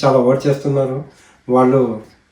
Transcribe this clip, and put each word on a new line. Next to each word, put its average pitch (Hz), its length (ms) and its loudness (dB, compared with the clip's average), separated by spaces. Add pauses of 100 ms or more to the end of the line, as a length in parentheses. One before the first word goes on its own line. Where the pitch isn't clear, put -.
చాలా 131 140 2
ఓవర్ 127 280 0
చేస్తున్నారు 139 580 -2 (440)
వాళ్ళు, 127 540 2 (300)